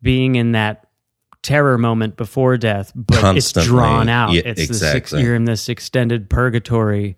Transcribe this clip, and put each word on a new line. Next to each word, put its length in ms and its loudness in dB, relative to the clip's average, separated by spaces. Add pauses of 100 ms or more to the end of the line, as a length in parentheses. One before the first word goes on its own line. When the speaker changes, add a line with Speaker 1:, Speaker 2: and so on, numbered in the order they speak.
Speaker 1:
being 340 0
in 160 0
that 360 -2 (540)
terror 360 2
moment 400 0
before 400 0
death, 360 -2
but 260 0
Speaker 2:
Constantly. 420 2
Speaker 1:
it's 80 2
drawn 400 2
out. 240 2
Speaker 2:
Yeah, 120 2
Speaker 1:
It's 220 -4
this 160 -4
ex-, 120 0
Speaker 2:
exactly. 280 -2
Speaker 1:
you're 120 0
in 100 0
this 240 -4
extended 600 -4
purgatory, 880 0